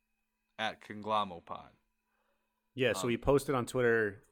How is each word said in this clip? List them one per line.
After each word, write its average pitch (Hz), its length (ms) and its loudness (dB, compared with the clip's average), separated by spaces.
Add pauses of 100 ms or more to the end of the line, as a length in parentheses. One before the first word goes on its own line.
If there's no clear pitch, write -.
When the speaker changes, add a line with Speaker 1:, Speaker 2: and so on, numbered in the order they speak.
(600)
Speaker 1:
at 107 260 -4
Conglamopod. 104 840 -4 (1040)
Speaker 2:
Yeah, 123 180 2
so 95 100 -2
Speaker 1:
Um, 123 40 -2
Speaker 2:
we 117 100 0
post 139 320 2
it 139 60 0
on 120 100 0
Twitter 113 560 2 (100)